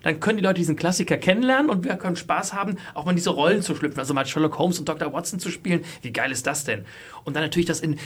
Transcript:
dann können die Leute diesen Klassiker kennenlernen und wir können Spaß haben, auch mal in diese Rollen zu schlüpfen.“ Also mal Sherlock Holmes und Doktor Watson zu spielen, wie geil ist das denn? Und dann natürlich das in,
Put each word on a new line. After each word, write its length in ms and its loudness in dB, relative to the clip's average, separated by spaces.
dann 180 0
können 160 2
die 80 0
Leute 160 4
diesen 160 2
Klassiker 400 0
kennenlernen 540 4
und 140 0
wir 120 -2
können 200 -2
Spaß 360 -2
haben, 240 -2
auch 140 -6
mal 60 2
in 40 4
diese 140 2
Rollen 320 4
zu 140 -2
schlüpfen.“ 220 -4
Also 140 -2
mal 140 2
Sherlock 320 0
Holmes 200 2
und 120 -4
Doktor 240 -4
Watson 240 -6
zu 120 -6
spielen, 300 0
wie 100 -8
geil 200 0
ist 140 -4
das 180 -2
denn? 200 -2
Und 100 -4
dann 100 0
natürlich 220 2
das 140 0
in, 240 0